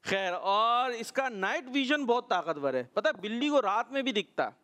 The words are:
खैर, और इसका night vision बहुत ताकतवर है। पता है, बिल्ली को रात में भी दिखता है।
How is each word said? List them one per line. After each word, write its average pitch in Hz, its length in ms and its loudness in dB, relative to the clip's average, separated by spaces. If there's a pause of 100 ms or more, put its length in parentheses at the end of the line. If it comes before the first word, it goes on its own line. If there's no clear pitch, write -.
खैर, 196 280 0
और 226 600 2
इसका 254 340 -4
night 240 420 -2
vision 277 360 2
बहुत 240 240 2
ताकतवर 147 460 0
है। 120 200 -2
पता 254 140 2
है, 226 100 -6
बिल्ली 233 280 -2
को 285 140 4
रात 226 300 -2
में 269 120 -2
भी 254 80 -2
दिखता 190 320 -2
है। 107 200 -8